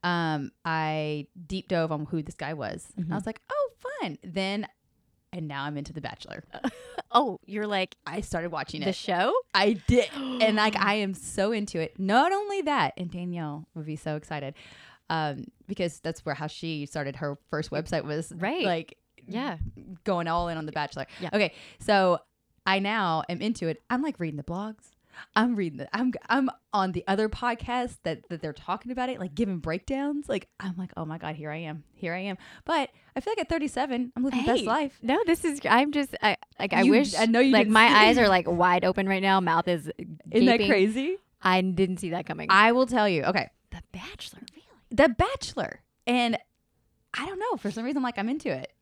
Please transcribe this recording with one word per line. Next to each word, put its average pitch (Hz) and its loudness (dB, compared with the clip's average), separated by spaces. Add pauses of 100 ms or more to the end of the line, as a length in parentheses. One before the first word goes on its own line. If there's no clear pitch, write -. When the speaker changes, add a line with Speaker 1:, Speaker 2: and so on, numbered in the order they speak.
Speaker 1:
um, 165 -2 (120)
I 156 -2 (200)
deep 190 -8
dove 165 0
on 151 -4
who 160 -4
this - -12
guy 147 -8
was. 135 -8 (100)
And 180 -6
I - -8
Speaker 2:
Mm-hmm. 175 -4
Speaker 1:
was 196 -4
like, 220 -10 (100)
"Oh, 554 -2 (300)
fun." 151 -6
Then, 196 -4 (680)
and 165 -8
now 139 -6
I'm 147 -6
into 147 -10
The 151 -10
Bachelor. - -12 (180)
Speaker 2:
<laughs> 262 -2 (400)
Oh, 202 0
you're 208 -6
like, 190 -4 (100)
Speaker 1:
I 165 -8
started 175 -6
watching 156 -8
Speaker 2:
the 196 -2
Speaker 1:
it. 185 -2
Speaker 2:
show? 180 0 (220)
Speaker 1:
I 202 4 (120)
did. 233 4
And, 254 0
like, 214 2
Speaker 2:
<gasps> - 0
Speaker 1:
I 202 2
am 196 -2
so - -2
into 208 -4
it. - -6
Not 233 4
only 403 -2
that, 277 0
and 175 -6
Danielle 170 -8
would 156 -10
be 156 -8
so 151 -6
excited, 147 -10 (560)
um, 156 -4 (220)
because 180 -6
that's - -8
where, 151 -4
how 151 -8
she 156 -8
started 143 -8
her 143 -6 (100)
first 160 -4
website 160 -4
was, 151 -6
Speaker 2:
Right. 233 -4
Speaker 1:
like, 170 -4 (280)
Speaker 2:
Yeah. 220 -6 (480)
Speaker 1:
going 175 -2
all 170 0
in 165 -6
on 156 -8
The 151 -10
Bachelor. 143 -6 (120)
Speaker 2:
Yeah. 180 -8
Speaker 1:
Okay, 208 2 (260)
so 190 4 (480)
I 190 2
now 196 0
am 175 -4
into 208 -2
it. 156 -6
I'm, 247 -2
like, 294 -4
reading 156 -4
the 139 -8
blogs. 202 -10 (440)
I'm 233 2
reading 165 -2
the, 139 -10
I'm, 240 0 (160)
I'm 262 2 (240)
on 190 0
the 170 -4
other 202 2
podcasts 240 -4
that, 160 -6
that 170 -8
they're 156 -6
talking 190 -8
about 247 -4
it, 254 -6
like, 180 -8
giving 196 0
breakdowns. 269 -4
Like, 208 -4 (140)
I'm 185 -6
like, 185 -8
"Oh 170 -6
my 160 -6
God, 160 -6
here 151 -10
I 151 -8
am. 156 -10 (140)
Here 170 -6
I 185 -6
am." 190 -6 (260)
But 302 -2 (260)
I 269 -4
feel 415 -4
like 453 -2
at 320 -2
thirty-seven, 262 -2
I'm 247 -2
living 254 0
the 285 0
best 247 4
Speaker 2:
Hey, 190 -4
Speaker 1:
life. 277 0
Speaker 2:
no, 254 2
this 330 2
is, 285 -2
I'm 269 4
just, 285 -2
I, 220 2 (240)
like, 196 -2
I - 4
Speaker 1:
You, 254 8
Speaker 2:
wish, 240 4
Speaker 1:
I 220 4
know 226 4
you 262 6
Speaker 2:
like, 233 8
Speaker 1:
didn't 214 4
Speaker 2:
my 220 10
Speaker 1:
see - 6
Speaker 2:
eyes 214 8
are, 220 6
like, 180 4
wide 180 4
open 190 2
right 190 0
now. 190 6
Mouth 170 2
is 160 -2 (400)
Speaker 1:
Isn't 240 6
that 233 6
Speaker 2:
gaping. 202 2
Speaker 1:
crazy? 220 4 (260)
Speaker 2:
I 185 4
didn't 185 0
see 170 -6
that 180 -6
coming. 156 -8
Speaker 1:
I 202 8
will 254 4
tell 226 2
you. 165 2
Okay. 180 0 (240)
Speaker 2:
The 170 -14
Bachelor, - -16 (100)
really? - -20 (280)
Speaker 1:
The 277 8
Bachelor. - -2 (260)
And 240 0 (720)
I 277 -8
don't 381 -8
know. 453 -2
For 208 -6
some 220 -8
reason, 269 -2
like, 240 -4
I'm 202 -2
into 269 -4
it. 131 -8